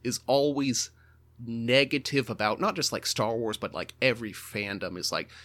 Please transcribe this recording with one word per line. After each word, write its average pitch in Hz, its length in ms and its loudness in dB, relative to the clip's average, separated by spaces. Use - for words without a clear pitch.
is 123 220 -2
always 139 640 2
negative 123 840 2
about, 107 300 0
not 190 160 0
just, 147 160 0
like, - 120 -4
Star 113 300 0
Wars, 113 220 -2
but, - 180 -6
like, - 260 -6
every 117 320 2
fandom 98 640 -6
is - 140 -4
like, 82 180 -2